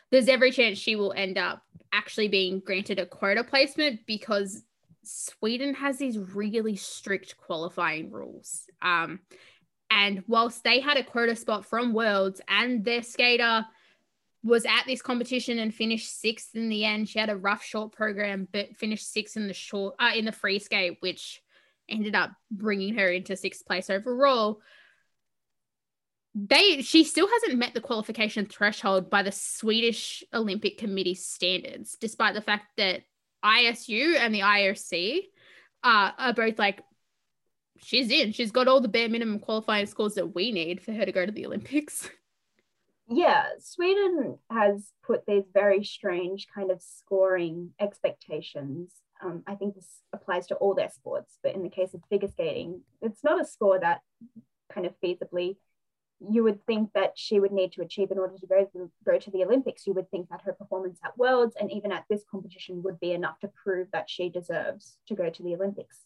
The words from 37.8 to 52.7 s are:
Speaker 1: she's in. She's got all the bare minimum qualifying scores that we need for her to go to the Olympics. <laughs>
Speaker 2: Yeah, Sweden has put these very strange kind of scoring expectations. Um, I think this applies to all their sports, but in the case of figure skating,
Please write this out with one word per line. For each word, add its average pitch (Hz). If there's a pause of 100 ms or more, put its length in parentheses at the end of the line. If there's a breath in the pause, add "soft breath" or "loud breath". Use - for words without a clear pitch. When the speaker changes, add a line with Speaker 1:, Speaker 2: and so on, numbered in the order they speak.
Speaker 1:
she's 240
in. 247
She's 220
got 247
all 262
the 240
bare 233
minimum 220
qualifying 214
scores 208
that 170
we 214
need 175
for 226
her 214
to 190
go 180
to 208
the -
Olympics. -
<laughs> - (880)
Speaker 2:
Yeah, 269 (140)
Sweden 349 (120)
has 208 (140)
put -
these 202
very 202
strange 185
kind 196
of 180
scoring 175
expectations. 160 (300)
Um, 170
I 202
think 196
this - (120)
applies 180
to -
all 196
their -
sports, -
but -
in 196
the 175
case 185
of 175
figure 202
skating, 170 (220)